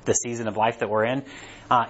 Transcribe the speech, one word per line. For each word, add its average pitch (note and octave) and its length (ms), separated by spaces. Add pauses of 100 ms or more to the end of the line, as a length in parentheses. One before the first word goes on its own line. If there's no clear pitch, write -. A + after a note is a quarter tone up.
the A2+ 80
season A#2 340
of G2+ 100
life A2+ 220
that G#2+ 100
we're G#2+ 160
in, C3 180 (460)
uh, A#2+ 200